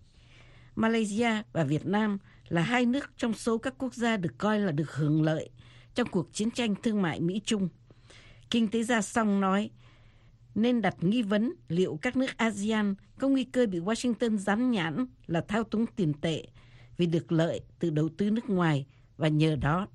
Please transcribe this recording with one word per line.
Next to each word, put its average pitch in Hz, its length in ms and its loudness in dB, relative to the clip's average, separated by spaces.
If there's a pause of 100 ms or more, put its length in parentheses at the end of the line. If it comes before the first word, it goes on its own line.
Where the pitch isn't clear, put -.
(760)
Malaysia 226 640 0 (100)
và 160 120 0
Việt 139 220 -2
Nam 202 320 0 (300)
là 165 140 0
hai 247 240 2
nước 254 300 -2
trong 233 180 -2
số 226 240 -2
các 254 200 -6
quốc 262 160 -6
gia 226 220 0
được 170 220 -4
coi 214 220 2
là 196 120 0
được 147 220 -2
hưởng 151 280 2
lợi 156 280 0 (440)
trong 247 140 0
cuộc 175 240 -2
chiến 220 180 -2
tranh 233 320 0
thương 208 200 0
mại 151 180 0
Mỹ-Trung. 196 480 -2 (840)
Kinh 226 180 2
tế 226 140 0
gia 226 200 2
Song 208 380 0
nói, 196 300 0 (840)
nên 233 280 2
đặt 185 180 2
nghi 214 220 2
vấn 214 300 0 (160)
liệu 165 340 0
các 254 140 -2
nước 262 200 0
asean 208 580 0 (240)
có 269 100 0
nguy 269 160 2
cơ 247 220 0
bị 185 140 -2
Washington 226 560 -2
dán 208 340 0
nhãn 185 360 -2 (200)
là 165 220 0
thao 220 160 0
túng 226 220 -2
tiền 165 340 -2
tệ 151 260 -4 (500)
vì 175 100 2
được 165 260 0
lợi 160 280 2 (180)
từ 170 120 -2
đầu 151 260 2
tư 208 140 0
nước 226 200 -2
ngoài 165 360 2 (300)
và 160 120 0
nhờ 156 280 2
đó 156 380 0